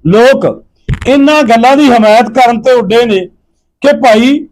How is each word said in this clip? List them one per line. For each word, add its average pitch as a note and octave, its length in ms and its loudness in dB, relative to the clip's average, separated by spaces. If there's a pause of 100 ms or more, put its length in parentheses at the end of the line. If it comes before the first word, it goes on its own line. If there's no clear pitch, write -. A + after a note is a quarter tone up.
ਲੋਕ A3+ 380 2 (600)
ਇਹਨਾਂ C#4+ 380 0
ਗੱਲਾਂ A#3 320 2
ਦੀ D4 120 2
ਹਮਾਇਤ A3+ 420 2
ਕਰਨ A#3+ 320 0
ਤੇ B3+ 100 0
ਉੱਡੇ A#3 340 0
ਨੇ G#3 120 -2 (640)
ਕਿ C#4+ 140 0
ਭਾਈ A#3+ 420 0 (140)